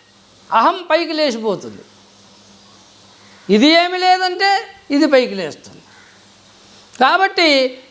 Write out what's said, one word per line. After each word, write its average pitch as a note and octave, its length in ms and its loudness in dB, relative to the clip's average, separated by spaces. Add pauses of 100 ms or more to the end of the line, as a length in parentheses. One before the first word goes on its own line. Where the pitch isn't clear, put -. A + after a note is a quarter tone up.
(520)
అహం D#4 280 0 (100)
పైకి D#4+ 240 -2
లేచిపోతుంది, G#3+ 680 -6 (1700)
ఇది G#3+ 180 4
ఏమి F4 300 2
లేదంటే F#4 640 0 (300)
ఇది D4 160 2
పైకి B3+ 280 0
లేస్తుంది. - 460 -12 (1200)
కాబట్టి D#4 920 0